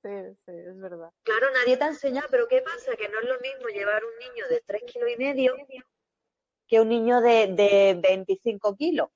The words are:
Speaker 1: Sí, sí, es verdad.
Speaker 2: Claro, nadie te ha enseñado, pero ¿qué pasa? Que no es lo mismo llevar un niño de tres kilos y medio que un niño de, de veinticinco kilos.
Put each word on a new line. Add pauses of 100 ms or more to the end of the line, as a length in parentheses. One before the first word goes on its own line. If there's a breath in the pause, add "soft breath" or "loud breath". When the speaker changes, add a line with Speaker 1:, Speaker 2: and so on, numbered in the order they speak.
Speaker 1:
Sí, (360)
sí,
es
verdad. (140)
Speaker 2:
Claro,
nadie
te
ha
enseñado,
pero
¿qué
pasa?
Que
no
es
lo
mismo
llevar
un
niño
de
tres
kilos
y
medio (1120)
que
un
niño
de,
de
veinticinco
kilos.